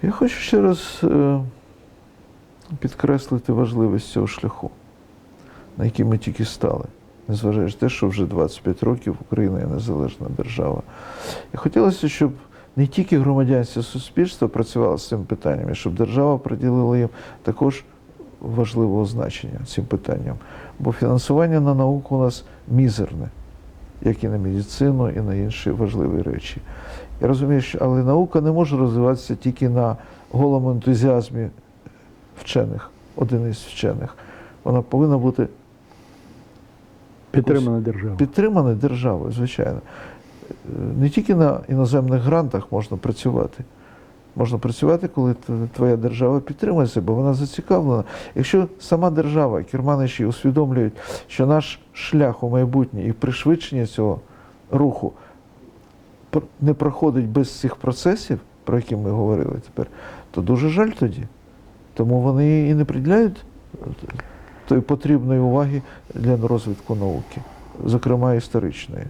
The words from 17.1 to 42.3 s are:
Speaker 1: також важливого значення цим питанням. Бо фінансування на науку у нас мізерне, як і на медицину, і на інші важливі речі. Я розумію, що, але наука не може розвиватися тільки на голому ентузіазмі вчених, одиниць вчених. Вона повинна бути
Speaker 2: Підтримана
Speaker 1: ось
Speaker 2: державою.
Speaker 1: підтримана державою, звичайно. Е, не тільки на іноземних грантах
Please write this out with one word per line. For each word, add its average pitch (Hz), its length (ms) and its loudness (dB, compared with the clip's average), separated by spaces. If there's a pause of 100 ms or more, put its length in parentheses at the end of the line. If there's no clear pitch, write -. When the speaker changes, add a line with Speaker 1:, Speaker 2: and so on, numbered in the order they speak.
Speaker 1:
також 135 400 0 (580)
важливого 113 640 0
значення - 600 -6
цим - 200 -6
питанням. - 500 -4 (440)
Бо 131 120 0
фінансування 151 680 2
на 143 140 4
науку 135 420 0
у 131 60 2
нас 123 240 0 (220)
мізерне, 107 640 2 (720)
як 107 220 0
і 110 40 -2
на 104 100 -2
медицину, 104 720 0
і - 100 -4
на 101 160 -2
інші 101 360 -2
важливі 101 500 0
речі. - 400 -6 (600)
Я - 60 2
розумію, 135 340 2
що, - 200 -6
але 127 220 2
наука 160 380 2
не 156 100 2
може 160 260 2
розвиватися 123 580 2
тільки 127 340 -2
на 120 260 0 (360)
голому 131 400 2
ентузіазмі 120 760 2 (920)
вчених, 110 500 -2 (240)
одиниць 117 500 -2
вчених. - 520 -6 (460)
Вона 123 180 2
повинна 139 360 2
бути 127 300 2 (1800)
Speaker 2:
Підтримана 127 460 2
Speaker 1:
ось 110 60 -2
Speaker 2:
державою. 104 340 -4
Speaker 1:
підтримана 147 560 2
державою, 120 580 0
звичайно. - 480 -2 (720)
Е, - 20 -12 (460)
не 139 100 4
тільки 208 260 2
на 156 240 4 (100)
іноземних 131 520 2
грантах 139 500 0